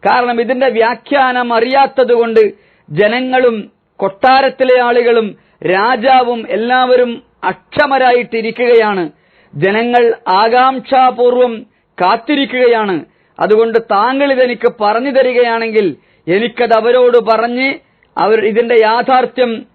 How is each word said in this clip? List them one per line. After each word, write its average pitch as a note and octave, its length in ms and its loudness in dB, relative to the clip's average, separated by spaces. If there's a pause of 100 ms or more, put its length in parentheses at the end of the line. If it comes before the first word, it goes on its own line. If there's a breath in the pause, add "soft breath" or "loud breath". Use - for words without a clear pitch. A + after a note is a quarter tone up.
(100)
കാരണം A#3+ 300 0
ഇതിന്റെ B3+ 280 0
വ്യാഖ്യാനം B3 840 -2
അറിയാത്തതുകൊണ്ട് A#3+ 840 0 (500 soft breath)
ജനങ്ങളും A#3 800 -2 (260)
കൊട്ടാരത്തിലെ B3+ 840 0
ആളുകളും A#3+ 560 0 (300 soft breath)
രാജാവും A#3+ 840 0
എല്ലാവരും B3 760 0 (220)
അക്ഷമരായിട്ടിരിക്കുകയാണ്. A#3 1700 0 (440 soft breath)
ജനങ്ങൾ A3+ 600 0 (140)
ആകാംക്ഷാപൂർവം B3 1400 0 (360)
കാത്തിരിക്കുകയാണ്. A3+ 1040 -2 (360)
അതുകൊണ്ട് A3 380 2
താങ്കൾ B3+ 540 0
ഇതെനിക്ക് B3 480 0
പറഞ്ഞു A3 300 -2
തരികയാണെങ്കിൽ A3+ 880 0 (320 soft breath)
എനിക്കത് A#3 440 -2
അവരോട് A#3+ 460 2
പറഞ്ഞ് A#3 560 -2 (440)
അവർ G#3+ 260 0
ഇതിന്റെ A3+ 380 0
യാഥാർത്ഥ്യം B3 920 0